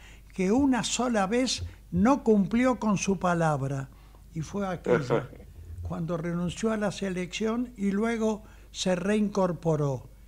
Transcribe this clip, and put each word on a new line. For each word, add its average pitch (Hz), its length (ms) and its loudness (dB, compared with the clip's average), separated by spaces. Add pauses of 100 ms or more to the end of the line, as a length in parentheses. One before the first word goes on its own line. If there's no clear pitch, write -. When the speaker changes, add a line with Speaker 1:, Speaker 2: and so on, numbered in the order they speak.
(340)
Speaker 1:
que 185 180 2
una 254 320 4
sola 226 440 0
vez 240 360 0 (280)
no 220 320 4
cumplió 226 560 4
con 214 180 2
su 196 200 0
palabra, 147 720 0 (440)
y 165 80 -6
fue 190 260 -4
aquella, 123 600 0 (260)
Speaker 2:
<laughs> - 260 -14
Speaker 1:
cuando 170 360 -4
renunció 175 540 -2
a 220 60 -2
la 208 140 -2
selección 202 840 -4
y 196 140 0
luego 220 520 0 (280)
se - 240 0
reincorporó. 180 1120 0 (180)